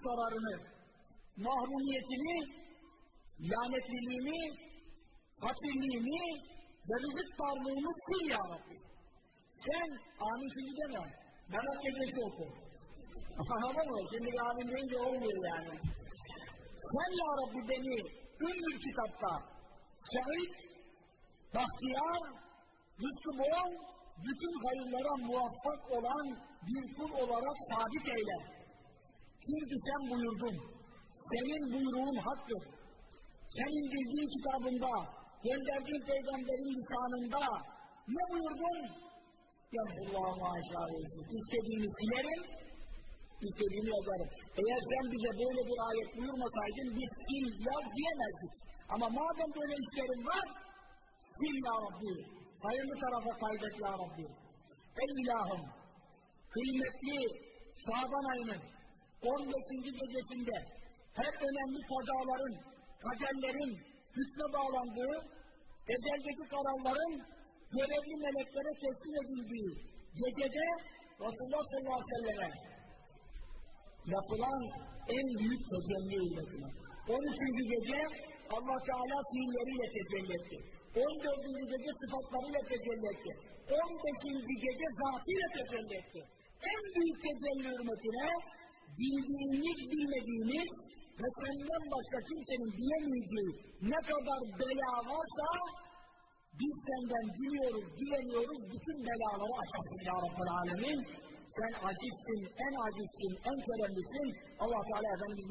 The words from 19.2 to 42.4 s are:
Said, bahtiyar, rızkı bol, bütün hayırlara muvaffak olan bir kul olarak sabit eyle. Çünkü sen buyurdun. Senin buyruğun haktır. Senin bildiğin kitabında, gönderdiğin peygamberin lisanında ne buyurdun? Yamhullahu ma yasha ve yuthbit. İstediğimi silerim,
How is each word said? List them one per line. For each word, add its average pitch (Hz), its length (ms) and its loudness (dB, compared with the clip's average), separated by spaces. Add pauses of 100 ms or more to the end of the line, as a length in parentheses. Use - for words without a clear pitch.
Said, 294 440 0 (1040)
bahtiyar, 269 640 2 (800)
rızkı 294 360 -2
bol, 339 320 6 (540)
bütün 339 280 -2 (120)
hayırlara 254 480 2 (120)
muvaffak 254 680 0
olan 254 340 2 (420)
bir 254 280 -2
kul 302 160 -2 (120)
olarak 247 340 2 (120)
sabit 226 380 2 (100)
eyle. 208 200 2 (1080)
Çünkü 285 280 0 (120)
sen 285 140 2 (100)
buyurdun. 233 460 2 (720)
Senin 277 340 2 (100)
buyruğun 262 440 4 (100)
haktır. 240 360 -2 (920)
Senin 294 360 0
bildiğin 277 420 2
kitabında, 254 580 2 (540)
gönderdiğin 277 640 0
peygamberin 269 680 2
lisanında 247 640 0 (720)
ne 359 160 2
buyurdun? 330 480 2 (1000)
Yamhullahu 190 640 0
ma 180 160 2
yasha 170 240 -4 (100)
ve - 100 -2
yuthbit. - 260 -8 (100)
İstediğimi 440 600 2
silerim, 269 440 2 (1080)